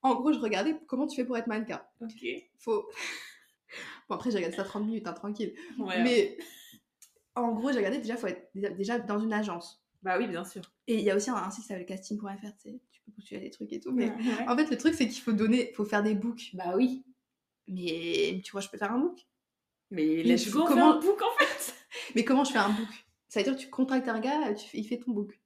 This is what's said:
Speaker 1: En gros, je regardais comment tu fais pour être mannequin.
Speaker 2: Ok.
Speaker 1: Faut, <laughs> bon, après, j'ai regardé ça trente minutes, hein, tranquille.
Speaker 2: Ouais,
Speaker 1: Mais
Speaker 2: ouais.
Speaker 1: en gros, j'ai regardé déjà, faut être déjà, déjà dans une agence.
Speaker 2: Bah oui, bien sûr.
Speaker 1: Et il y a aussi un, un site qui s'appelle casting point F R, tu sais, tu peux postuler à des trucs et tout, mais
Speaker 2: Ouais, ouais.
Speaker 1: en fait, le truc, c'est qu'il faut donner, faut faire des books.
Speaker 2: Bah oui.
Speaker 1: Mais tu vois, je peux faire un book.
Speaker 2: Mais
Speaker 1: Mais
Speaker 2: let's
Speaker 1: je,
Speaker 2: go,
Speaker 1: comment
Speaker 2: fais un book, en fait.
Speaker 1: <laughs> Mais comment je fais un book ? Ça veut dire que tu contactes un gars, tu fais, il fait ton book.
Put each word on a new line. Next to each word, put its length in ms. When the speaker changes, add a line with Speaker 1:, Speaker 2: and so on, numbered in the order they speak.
Speaker 1:
En 140
gros, 160
je 60
regardais 380
comment 200
tu 100
fais 80
pour 140
être 80
mannequin. 340
Speaker 2:
Ok. 240
Speaker 1:
Faut, 280
<laughs> 640
bon, 80
après, 140
j'ai 80
regardé 180
ça 80
trente 200
minutes, 220
hein, 80
tranquille. 400
Speaker 2:
Ouais, 240
Speaker 1:
Mais 340
Speaker 2:
ouais. 20
Speaker 1:
en 160
gros, 180
j'ai 80
regardé 200
déjà, 180
faut 100
être 280
déjà, 160
déjà 280
dans 200
une 140
agence. 500
Speaker 2:
Bah 160
oui, 80
bien 180
sûr. 180
Speaker 1:
Et 80
il 80
y 80
a 60
aussi 140
un, 60
un 140
site 120
qui 60
s'appelle 180
casting 320
point 180
F 40
R, 220
tu 80
sais, 100
tu 140
peux 80
postuler 280
à 20
des 80
trucs 220
et 80
tout, 120
mais 160
Speaker 2:
Ouais, 80
ouais. 320
Speaker 1:
en 80
fait, 140
le 80
truc, 160
c'est 140
qu'il 140
faut 100
donner, 420
faut 100
faire 180
des 120
books. 400
Speaker 2:
Bah 200
oui. 300
Speaker 1:
Mais 720
tu 100
vois, 100
je 60
peux 100
faire 140
un 60
book. 200
Speaker 2:
Mais 160
Speaker 1:
Mais 160
Speaker 2:
let's 240
Speaker 1:
je, 60
Speaker 2:
go, 120
Speaker 1:
comment 280
Speaker 2:
fais 140
un 40
book, 120
en 220
fait. 300
Speaker 1:
<laughs> 200
Mais 100
comment 200
je 80
fais 60
un 120
book ? 180
Ça 120
veut 40
dire 100
que 60
tu 80
contactes 400
un 120
gars, 340
tu 140
fais, 100
il 60
fait 140
ton 140
book. 340